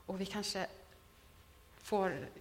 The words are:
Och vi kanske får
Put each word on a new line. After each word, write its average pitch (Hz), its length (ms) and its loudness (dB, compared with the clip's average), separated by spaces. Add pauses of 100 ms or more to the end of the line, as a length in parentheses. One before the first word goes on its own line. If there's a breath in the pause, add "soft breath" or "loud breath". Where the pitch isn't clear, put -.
Och 190 160 0
vi 190 40 2
kanske 196 420 0 (1120)
får 185 500 2 (140)